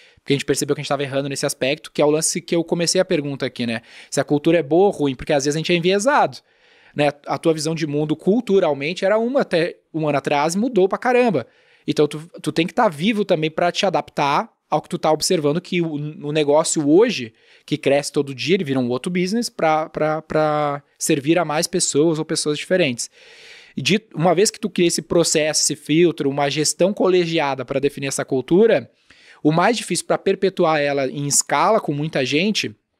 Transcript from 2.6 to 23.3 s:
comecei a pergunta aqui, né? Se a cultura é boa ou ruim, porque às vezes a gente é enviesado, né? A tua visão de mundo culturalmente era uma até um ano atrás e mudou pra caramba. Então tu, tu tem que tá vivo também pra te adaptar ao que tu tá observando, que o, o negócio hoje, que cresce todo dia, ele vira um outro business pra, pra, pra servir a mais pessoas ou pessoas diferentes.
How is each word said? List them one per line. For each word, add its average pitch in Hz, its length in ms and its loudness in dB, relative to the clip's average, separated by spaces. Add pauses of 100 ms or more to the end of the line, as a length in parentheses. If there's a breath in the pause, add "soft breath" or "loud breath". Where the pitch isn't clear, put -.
comecei 170 380 0
a 180 40 2
pergunta 143 420 -4
aqui, 120 180 -6
né? 113 160 -4 (300 loud breath)
Se - 100 -2
a - 20 -2
cultura 165 360 2
é 156 40 -2
boa 165 220 2
ou 196 60 2
ruim, 143 240 -2
porque - 180 -4
às 139 120 0
vezes 147 100 0
a 160 40 -2
gente 165 140 -2
é - 20 4
enviesado, 196 640 0 (580 soft breath)
né? 147 140 2 (180)
A 143 100 -4
tua 165 160 2
visão 156 220 -4
de 156 100 -4
mundo 147 300 -2
culturalmente 180 880 0
era 202 140 2
uma 240 240 0
até 175 340 -2 (180)
um 156 140 -2
ano 143 100 0
atrás 147 380 0
e - 20 0
mudou 208 300 2
pra 196 100 -2
caramba. 240 480 2 (400 soft breath)
Então 151 220 2
tu, 151 140 -8 (200)
tu 151 120 -4
tem 165 120 0
que - 80 -8
tá 240 140 2
vivo 196 380 0
também 156 260 0
pra 175 200 0
te - 140 -2
adaptar 156 640 0 (200)
ao 156 120 0
que - 80 -20
tu 175 80 -6
tá 160 140 2
observando, 156 500 0
que 175 200 -4
o, 160 120 -2
o 147 380 -8
negócio 151 580 2
hoje, 160 440 4 (320 soft breath)
que 147 120 -4
cresce 143 340 0
todo 139 220 -2
dia, 127 220 0
ele 185 80 -2
vira 135 160 -2
um 120 100 0
outro 127 220 -4
business 185 380 -2
pra, 156 400 0
pra, 156 340 -4
pra 151 580 -2 (160)
servir 156 400 0
a 160 80 0
mais 151 220 -4
pessoas 160 500 0
ou 156 80 -4
pessoas 151 320 -4
diferentes. 160 520 -2 (680 loud breath)